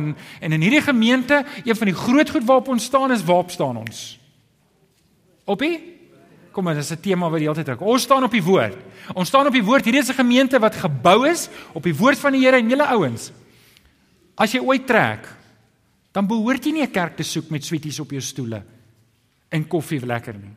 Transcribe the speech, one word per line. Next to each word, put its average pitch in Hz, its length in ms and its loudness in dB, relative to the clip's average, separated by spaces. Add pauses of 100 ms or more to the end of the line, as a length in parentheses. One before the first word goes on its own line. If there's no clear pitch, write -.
en, 151 100 -4 (280)
en 156 180 -2
in - 20 0
hierdie 262 240 4
gemeente, 254 560 2 (240)
een 220 160 -2
van 208 80 2
die 165 80 -2
groot 269 320 2
goed 294 160 -2
waarop 254 320 2
ons - 80 -4
staan 269 260 0
is, 214 140 0
waarop 175 240 2
staan 127 320 -4
ons? 113 240 -14 (1400)
Oppie? 311 460 -4 (600)
Kom 196 80 -4
maar, 170 120 -2
dis 147 160 -6
'n 160 100 -10
tema 180 280 -2
wat 160 100 -2
die 151 80 -2
hele 151 80 -2
tyd 151 120 -6
raak. 123 140 -6
Ons 233 220 2
staan 262 200 4
op 240 80 -2
die 226 120 0
woord. 147 340 2 (360)
Ons 180 140 -2
staan 269 180 4
op 285 60 2
die 233 120 2
woord. 247 200 2
Hierdie 247 180 2
is 247 80 -2
'n 262 140 0
gemeente 254 360 4
wat 214 160 2
gebou 175 520 2
is 330 220 -2 (240)
op 156 100 -10
die 175 100 0
woord 226 240 2
van 285 140 -2
die 269 140 2
Here 262 120 6
en 226 120 2
julle 277 180 2
ouens. 147 440 -2 (1080)
As 220 160 0
jy 254 80 -2
ooit 262 260 0
trek, 135 400 0 (840)
dan 202 120 0
behoort 233 380 -2
jy 302 80 -2
nie 311 120 -2
'n - 80 -4
kerk 170 260 -4
te 160 60 -6
soek 156 260 -8
met 151 140 -6
sweeties 147 360 -8
op 151 100 -12
jou 139 120 -8
stoele 113 420 -8 (840)
en 156 180 -4
koffie 160 320 -4
lekker 120 340 -6
nie. 101 240 -18